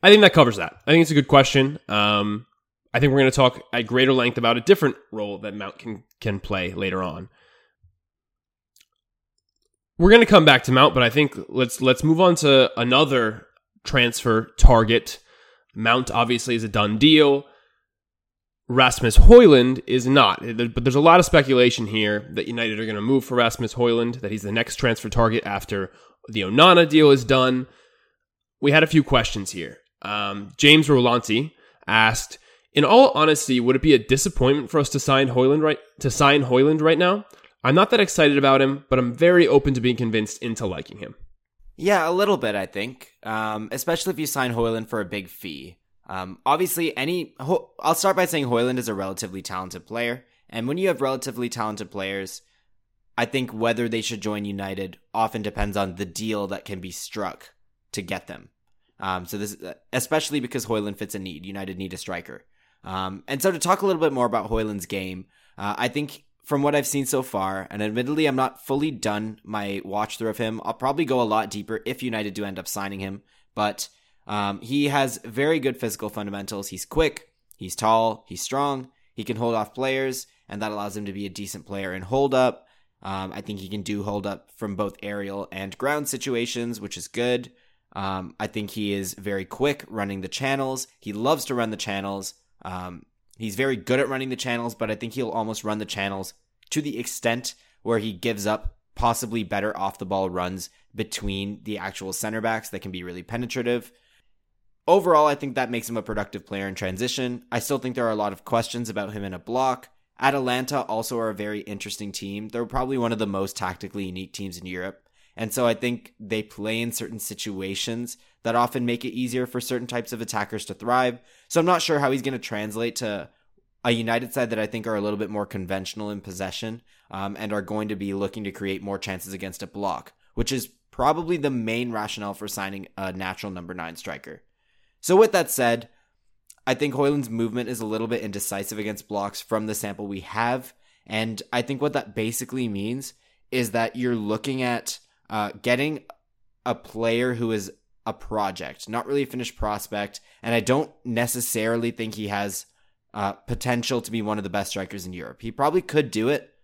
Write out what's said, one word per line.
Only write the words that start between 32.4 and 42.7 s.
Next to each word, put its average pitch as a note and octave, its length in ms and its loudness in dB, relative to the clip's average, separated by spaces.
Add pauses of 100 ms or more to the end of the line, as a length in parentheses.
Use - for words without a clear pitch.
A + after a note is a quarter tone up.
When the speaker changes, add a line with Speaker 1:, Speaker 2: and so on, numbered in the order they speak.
Speaker 1:
"In D3 120 4
all A#3 300 8
honesty, D3 440 2
would B2 160 4
it C3 80 0
be D#3 120 8
a B2 40 8
disappointment C3+ 720 2
for D#3+ 80 0
us C#3+ 120 0
to C#3 100 -2
sign C3+ 300 2
Højlund C3 320 4
right, D3+ 160 0 (220)
to C3+ 100 0
sign C#3+ 340 4
Højlund C3+ 360 4
right D#3 180 4
now? F#3 260 2 (400)
I'm C3 100 4
not G3 160 6
that A3+ 100 4
excited D3+ 380 4
about C3+ 220 6
him, C#3 300 2
but B2+ 80 4
I'm B2 160 0
very F3 340 6
open C#3 260 6
to B2 60 -2
being A#2+ 160 2
convinced A2 460 -2
into A2 240 -6
liking F2 320 -8
him." - 160 -14 (600)
Speaker 2:
Yeah, E3+ 320 2
a F3 40 0
little G3 240 2
bit, A2 180 -2
I G2 120 -2
think. A2+ 460 -10 (100)